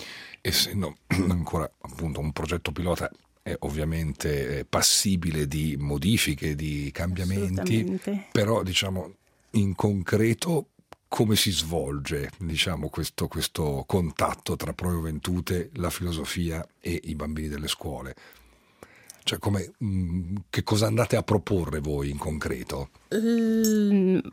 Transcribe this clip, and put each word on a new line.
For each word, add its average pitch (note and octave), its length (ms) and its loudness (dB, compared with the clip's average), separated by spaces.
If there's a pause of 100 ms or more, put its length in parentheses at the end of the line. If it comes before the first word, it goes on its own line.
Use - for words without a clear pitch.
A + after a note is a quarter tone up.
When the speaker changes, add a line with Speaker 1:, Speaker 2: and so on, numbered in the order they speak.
(420)
Speaker 1:
Essendo E2+ 560 0 (100)
<clears throat> F2+ 220 2
ancora E2+ 400 0 (120)
appunto C#2 380 -6
un D2+ 120 -4
progetto D#2 400 -4
pilota, E2 380 -2 (320)
è - 180 -6
ovviamente, D2 1000 -2
eh, B1 60 -6
passibile E2 840 2
di D2+ 300 0
modifiche, D2 800 2
di D2 380 -4
cambiamenti, F#2 880 0
Speaker 2:
Assolutamente. F#3+ 500 -2
Speaker 1:
però, G#2 320 4
diciamo, F#2+ 500 -2 (380)
in G2 240 4
concreto A2 920 2 (400)
come G#2+ 280 4
si G2+ 140 4
svolge, D2 840 -2
diciamo, D#2 520 -2
questo, - 400 -2
questo D2 580 -2
contatto D#2 720 0
tra D2+ 160 -6
Pro F2+ 180 -2
Juventute, E2+ 840 -2
la F2 140 0
filosofia E2 760 -4 (160)
e E2+ 240 -4
i D#2+ 100 -6
bambini D2+ 320 -4
delle D2+ 220 -4
scuole? - 440 -6 (1080)
Cioè, G2+ 160 -2
come, G2+ 340 0 (100)
mm, F#2 520 -2 (140)
che - 140 0
cosa G#2+ 240 2
andate A2+ 280 2
a A2 80 4
proporre E2+ 560 2
voi C#2+ 300 -2
in C#2 80 -4
concreto? C#2+ 720 -4 (200)
Speaker 2:
L-, A3 1120 4 (140)